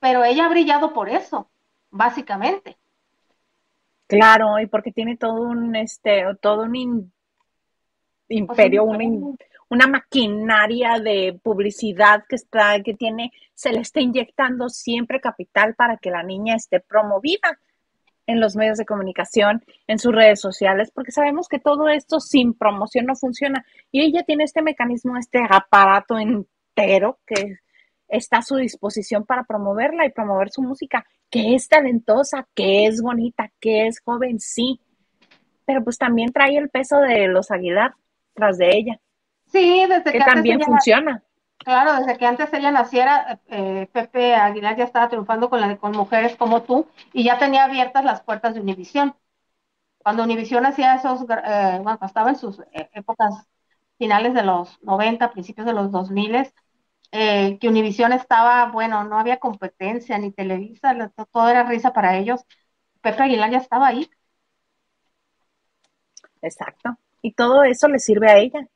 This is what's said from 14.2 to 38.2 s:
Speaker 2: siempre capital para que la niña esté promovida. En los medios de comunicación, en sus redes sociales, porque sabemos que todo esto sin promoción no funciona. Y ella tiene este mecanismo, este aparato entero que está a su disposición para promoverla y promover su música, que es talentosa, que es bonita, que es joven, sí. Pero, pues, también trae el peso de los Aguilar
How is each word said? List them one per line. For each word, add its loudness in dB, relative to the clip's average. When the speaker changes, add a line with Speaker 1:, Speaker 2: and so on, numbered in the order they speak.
Speaker 2:
siempre -6
capital -2
para 0
que -8
la -6
niña -6
esté -6
promovida. -2
En 0
los 0
medios -2
de -6
comunicación, -2
en -2
sus 0
redes 6
sociales, -2
porque -10
sabemos -2
que -4
todo 0
esto -2
sin 2
promoción -2
no -2
funciona. -6
Y 0
ella 2
tiene 0
este -4
mecanismo, -4
este -2
aparato 4
entero -2
que -4
está -2
a -2
su -4
disposición -6
para -4
promoverla -2
y -2
promover -2
su -8
música, -8
que 0
es -2
talentosa, 0
que 2
es -2
bonita, -6
que 0
es -6
joven, -4
sí. -6
Pero, -2
pues, -6
también -2
trae 2
el -4
peso 0
de 2
los 0
Aguilar -2